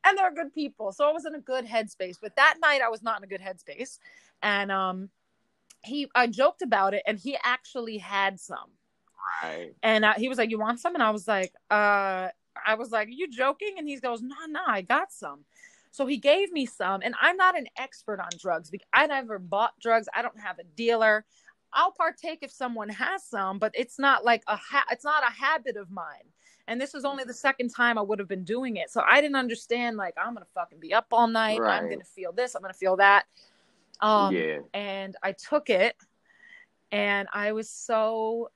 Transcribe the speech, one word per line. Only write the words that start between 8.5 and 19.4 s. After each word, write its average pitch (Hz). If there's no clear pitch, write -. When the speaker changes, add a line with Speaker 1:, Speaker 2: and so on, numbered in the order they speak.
Speaker 2:
Right. 82
Speaker 1:
And, 220
uh, 214
he 220
was 254
like, 226
"You 220
want 226
some?" 349
And 294
I 220
was 214
like, 190
"Uh," 196
I 220
was 240
like, 214
"Are -
you 302
joking?" 277
And 311
he 277
goes, 233
"No, 262
no, 311
I 214
got 285
some." 147
So 277
he 269
gave 349
me 277
some, 190
and 240
I'm 339
not 370
an 262
expert 220
on 175
drugs. 165
Bec-, 190
I 277
never 240